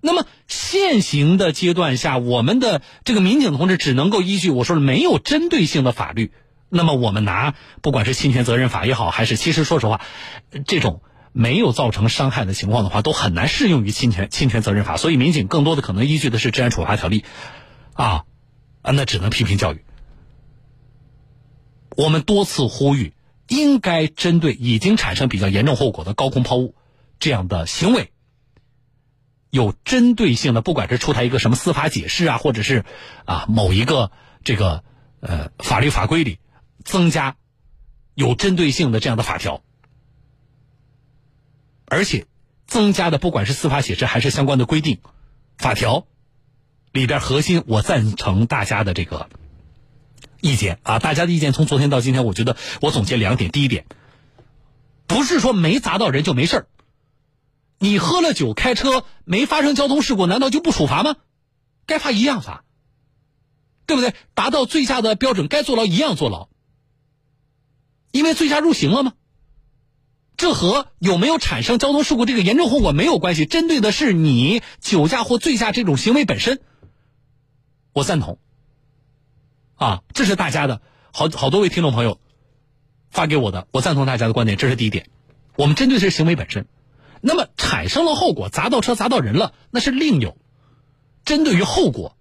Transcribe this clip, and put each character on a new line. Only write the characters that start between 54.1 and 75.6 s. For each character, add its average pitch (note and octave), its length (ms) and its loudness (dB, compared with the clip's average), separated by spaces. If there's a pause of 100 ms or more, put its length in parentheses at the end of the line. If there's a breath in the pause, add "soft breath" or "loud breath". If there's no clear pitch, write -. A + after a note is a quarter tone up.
不 A#3 160 0
是 D#4+ 160 0
说 A#3+ 140 2
没 F#3 260 2
砸 F3+ 180 -4
到 G3+ 120 0
人 D3 140 0
就 F3+ 100 -2
没 C3 120 0
事 A3 120 0
儿， - 100 -6 (1120)
你 G3+ 180 2
喝 E4 240 0
了 D#4+ 120 2
酒 A#2+ 200 -2
开 B3 220 0
车 B3+ 280 0 (220 soft breath)
没 G3+ 200 0
发 D#4 160 0
生 C#4+ 140 2
交 C#4+ 120 0
通 C#4 140 2
事 B3 140 -2
故， F#3 120 2
难 G3+ 120 0
道 C4+ 100 2
就 D4 120 0
不 E4+ 100 0
处 D3+ 160 0
罚 D#3+ 160 0
吗？ D4 140 0 (680)
该 D#4 140 -2
罚 D4 120 -4
一 G#3 100 0
样 B3+ 200 0
罚， - 220 -14 (1200)
对 D#4+ 100 0
不 B3+ 60 2
对？ A#3+ 120 -2 (200 loud breath)
达 - 160 -2
到 C#4 160 0
醉 D4 200 0
驾 B3+ 160 -2
的 A3 140 0
标 C4 180 0
准， E3 140 -2
该 D4 140 0
坐 C#4 140 -2
牢 A3 100 2
一 F3 120 0
样 C4+ 180 0
坐 C3+ 140 -2
牢， E2+ 180 -10 (1600)
因 C#4+ 120 0
为 D#4+ 100 2
醉 D#4+ 140 0
驾 D4 120 2
入 D#4+ 140 2
刑 D3+ 180 0
了 C4+ 120 2
吗？ C4 100 -2 (1200)
这 E4+ 160 0
和 G#3 340 0 (120)
有 F3+ 180 2
没 G3+ 100 2
有 D#4+ 100 2
产 A#2+ 260 -2
生 A#3 160 0
交 C#4+ 120 0
通 D4 140 2
事 D4+ 100 0
故 A#3 100 0
这 C4 80 -2
个 A3 80 0
严 G3 140 2
重 D#4 140 2
后 C4+ 100 2
果 F3 140 2
没 D#3+ 100 2
有 D#4 140 2
关 F3 180 0
系， D3+ 100 0
针 E4 220 0
对 D4+ 140 2
的 G#3+ 100 2
是 B3 220 0
你 D#3 480 2 (180 loud breath)
酒 E3 300 2
驾 A#3+ 160 -2
或 A#3+ 120 0
醉 C4+ 200 0
驾 G#3+ 160 -2